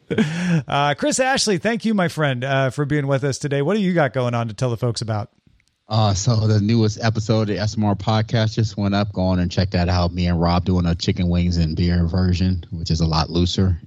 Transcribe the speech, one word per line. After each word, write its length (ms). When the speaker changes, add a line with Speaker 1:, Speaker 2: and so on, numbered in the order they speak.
Speaker 1:
Uh, 840
Chris 240
Ashley, 400
thank 280
you, 80
my 140
friend, 360
uh, 260
for 140
being 220
with 180
us 140
today. 240
What 140
do 40
you 140
got 180
going 220
on 140
to 60
tell 160
the 60
folks 240
about? 300
Speaker 2:
Uh, 260
so 320
the 140
newest 420
episode 400
of 60
the 100
S 180
M 80
R 100
podcast 600
just 220
went 180
up. 180
Go 100
on 160
and 120
check 200
that 180
out. 240
Me 140
and 140
Rob 240
doing 220
a 80
chicken 340
wings 280
and 200
beer 300
version, 640
which 200
is 100
a 60
lot 240
looser, 560